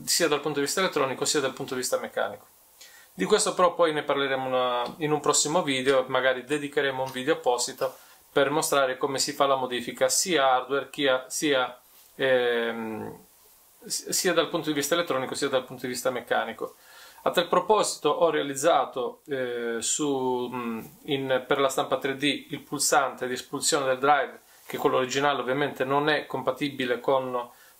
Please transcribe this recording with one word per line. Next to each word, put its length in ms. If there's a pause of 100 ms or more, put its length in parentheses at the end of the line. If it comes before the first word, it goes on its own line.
sia 240
dal 120
punto 200
di 40
vista 160
elettronico 440
sia 160
dal 120
punto 220
di 60
vista 180
meccanico. 480 (640)
Di 120
questo 300
però 200
poi 180
ne 100
parleremo 440
una, 360 (160)
in 140
un 80
prossimo 420
video, 460
magari 360
dedicheremo 580
un 80
video 240
apposito 640 (360)
per 180
mostrare 460
come 220
si 140
fa 140
la 100
modifica 520
sia 440
hardware, 380
sia, 380
sia, 520 (340)
ehm, 1120 (600)
s-, 260
sia 220
dal 160
punto 200
di 60
vista 200
elettronico 400
sia 140
dal 160
punto 180
di 100
vista 180
meccanico. 640 (460)
A 80
tal 180
proposito 600
ho 220
realizzato, 960
eh, 520
su, 680
mm, 340 (200)
in, 420
per 120
la 100
stampa 300
tre 180
D 340
il 100
pulsante 640
di 80
espulsione 500
del 140
drive, 420 (260)
che 120
quello 180
originale 440
ovviamente 440
non 240
è 180
compatibile 720
con 520 (300)